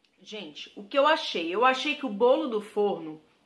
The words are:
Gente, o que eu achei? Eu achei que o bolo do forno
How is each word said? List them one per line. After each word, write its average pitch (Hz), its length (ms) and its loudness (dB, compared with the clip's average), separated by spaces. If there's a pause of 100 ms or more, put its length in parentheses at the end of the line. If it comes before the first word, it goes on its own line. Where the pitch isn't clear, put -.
(220)
Gente, 185 540 -16
o 208 80 -16
que 277 140 -2
eu 277 80 6
achei? 214 480 0
Eu 214 100 2
achei 262 320 2
que - 100 -6
o 247 40 -4
bolo 247 380 2
do 220 140 -2
forno 170 600 -4 (240)